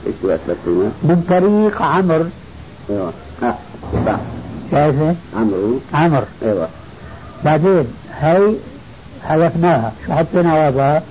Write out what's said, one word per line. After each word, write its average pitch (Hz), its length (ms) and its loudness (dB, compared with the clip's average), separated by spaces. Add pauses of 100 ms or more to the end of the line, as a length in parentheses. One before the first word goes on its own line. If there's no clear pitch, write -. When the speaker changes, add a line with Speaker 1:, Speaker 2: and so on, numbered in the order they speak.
Speaker 1:
إيش 90 80 -4 (100)
هو 95 40 2
أثبته 80 380 -4
هنا؟ 92 240 2 (120)
Speaker 2:
من 170 260 2
طريق 208 520 2
عمرو. 165 440 2 (640)
Speaker 1:
أيوة. 185 240 -4 (280)
ها. 120 160 -2 (480)
صح. - 140 0 (520)
Speaker 2:
شايفه؟ 151 440 2 (200)
Speaker 1:
عمرو. 107 440 0 (140)
Speaker 2:
عمرو. 147 320 2 (180)
Speaker 1:
أيوة. 98 240 0 (800)
Speaker 2:
بعدين 156 400 4 (340)
هاي 190 360 4 (680)
حذفناها، 160 720 2 (120)
شو - 80 -4
حطينا 165 400 2
وراها؟ 147 580 2